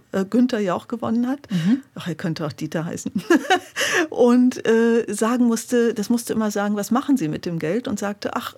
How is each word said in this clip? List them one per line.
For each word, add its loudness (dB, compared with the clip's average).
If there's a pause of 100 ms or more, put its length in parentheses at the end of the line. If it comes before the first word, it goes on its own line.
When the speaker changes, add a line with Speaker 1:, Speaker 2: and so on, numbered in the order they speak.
(120)
Speaker 1:
äh, -2
Günther 2
Jauch -2
gewonnen -2
hat. -6
Speaker 2:
Mhm. 2 (140)
Speaker 1:
Ach, -10
er -4
könnte -4
auch -4
Dieter -6
heißen. -8 (520)
<laughs> -2
Und, 4
äh, 4
sagen 2
musste, 2
das -4
musste 0
immer -2
sagen, -2
"Was -2
machen 2
Sie 0
mit -6
dem -4
Geld?" -2
Und -4
sagte, -6
"Ach, -8